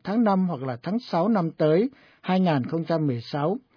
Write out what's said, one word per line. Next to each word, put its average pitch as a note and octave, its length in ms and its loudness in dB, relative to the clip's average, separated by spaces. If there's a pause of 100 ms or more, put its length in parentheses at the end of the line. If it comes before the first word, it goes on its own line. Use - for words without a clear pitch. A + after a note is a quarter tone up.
tháng A3 200 0
năm F#3+ 240 2
hoặc C#3 140 -6
là B2+ 200 -4
tháng G#3 160 -4
sáu F#3 300 0
năm F3+ 220 2
tới, E3 400 2 (320)
hai F#3 180 0
nghìn D3+ 240 2
không E3 200 -4
trăm D#3+ 220 -2
mười A#2+ 140 -2
sáu. D3+ 360 -4 (200)